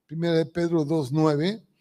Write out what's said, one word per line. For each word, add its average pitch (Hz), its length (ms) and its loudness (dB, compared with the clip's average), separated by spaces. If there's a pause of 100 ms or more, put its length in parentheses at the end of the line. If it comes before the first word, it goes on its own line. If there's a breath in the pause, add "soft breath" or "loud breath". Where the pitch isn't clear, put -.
Primera 165 300 -2
de 160 120 2
Pedro 170 360 0
dos, 143 300 -2
nueve, 156 520 0 (160)